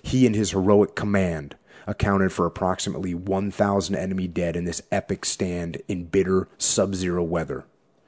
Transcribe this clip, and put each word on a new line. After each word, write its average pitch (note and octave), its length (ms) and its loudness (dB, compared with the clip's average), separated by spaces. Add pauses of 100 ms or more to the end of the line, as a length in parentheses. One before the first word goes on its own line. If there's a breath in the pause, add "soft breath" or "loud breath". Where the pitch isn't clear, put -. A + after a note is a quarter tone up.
he C3 240 4
and A2 80 4
his G#2 160 0
heroic G2 440 4
command F2+ 640 0 (300 loud breath)
accounted G2 460 2
for F2+ 120 0
approximately F2+ 680 -2
one F#2+ 360 -2
thousand G2+ 440 0
enemy F#2+ 320 -2
dead E2+ 300 -2
in F2 100 -2
this E2+ 160 -6 (100)
epic F#2+ 320 -4
stand F2 640 -4
in F2 160 -4
bitter F#2+ 420 2 (120)
sub-zero F#2 640 0
weather. D#2+ 420 -4 (440 loud breath)